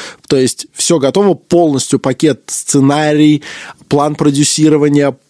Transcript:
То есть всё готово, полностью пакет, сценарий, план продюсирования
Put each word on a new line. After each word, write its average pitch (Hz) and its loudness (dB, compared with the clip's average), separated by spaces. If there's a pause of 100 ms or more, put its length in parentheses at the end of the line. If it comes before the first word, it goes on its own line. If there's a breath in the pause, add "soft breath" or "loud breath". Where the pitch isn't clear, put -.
(280 loud breath)
То 147 2
есть 131 -2
всё - -2
готово, 170 0
полностью 151 0
пакет, 135 -2
сценарий, 151 0 (460 loud breath)
план 147 0
продюсирования 147 0 (140)